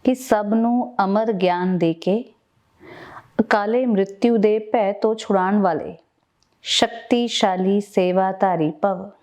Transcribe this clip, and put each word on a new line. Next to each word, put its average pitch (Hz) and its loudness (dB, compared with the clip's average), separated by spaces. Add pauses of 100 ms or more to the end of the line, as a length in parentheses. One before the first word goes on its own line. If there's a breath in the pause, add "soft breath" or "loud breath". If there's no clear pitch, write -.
ਕਿ 254 2
ਸਭ 214 -2
ਨੂੰ 233 0 (100)
ਅਮਰ 214 0
ਗਿਆਨ 180 0
ਦੇ 165 2
ਕੇ 190 -2 (1160 loud breath)
ਅਕਾਲੇ 220 2
ਮ੍ਰਿਤਿੂ 214 0
ਦੇ 214 2
ਭੈ 214 -2
ਤੋਂ 220 0
ਛੁਡਾਉਣ 202 0
ਵਾਲੇ 170 -2 (680)
ਸ਼ਕਤੀਸ਼ਾਲੀ 208 0
ਸੇਵਾਧਾਰੀ 185 0
ਭਵ। 196 -4 (120)